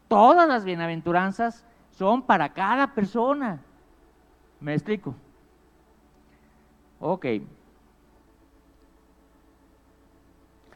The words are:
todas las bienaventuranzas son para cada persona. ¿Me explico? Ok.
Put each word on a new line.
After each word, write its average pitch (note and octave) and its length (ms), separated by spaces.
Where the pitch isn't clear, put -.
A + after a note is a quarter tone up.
todas C#4 400
las A#3+ 160
bienaventuranzas F3 1000
son A3 320
para F3 280
cada B3 440
persona. A3+ 680
¿Me D3 140
explico? E3+ 420
Ok. F3 260